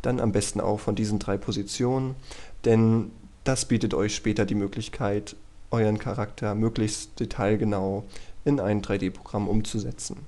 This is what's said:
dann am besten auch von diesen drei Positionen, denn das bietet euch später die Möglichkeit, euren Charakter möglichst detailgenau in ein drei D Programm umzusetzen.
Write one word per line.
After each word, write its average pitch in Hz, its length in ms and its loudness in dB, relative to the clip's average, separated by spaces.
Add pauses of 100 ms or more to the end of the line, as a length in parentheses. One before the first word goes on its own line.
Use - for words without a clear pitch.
dann 123 180 2
am 117 120 2
besten 101 280 0
auch 104 200 2
von 107 160 -2
diesen 104 240 0
drei 98 180 0
Positionen, 127 760 -2 (500)
denn 113 460 6 (320)
das 135 220 0
bietet 110 280 2
euch 104 220 2
später 107 300 2
die 101 100 0
Möglichkeit, 101 800 -2 (340)
euren 107 300 4
Charakter 104 560 -4
möglichst 110 640 0
detailgenau 101 840 0 (400)
in 143 160 4
ein 104 220 2
drei 101 160 -2
D 95 140 0
Programm - 360 -4
umzusetzen. - 720 -2 (100)